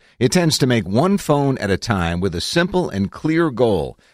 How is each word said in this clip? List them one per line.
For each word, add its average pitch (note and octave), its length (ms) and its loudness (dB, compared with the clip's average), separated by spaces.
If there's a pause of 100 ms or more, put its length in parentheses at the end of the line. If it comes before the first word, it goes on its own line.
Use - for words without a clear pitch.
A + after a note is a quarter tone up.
(180)
It A#2+ 120 2
tends E3+ 280 2
to C#3 80 2
make A#2 200 2
one A#2+ 300 2
phone C#3+ 400 0
at G#2 140 -4
a F#2 80 2
time F2 420 -2
with F2+ 140 -2
a F2 80 -4
simple F3 480 0
and G2 200 -2
clear D#3+ 400 0
goal G#2 480 0 (160)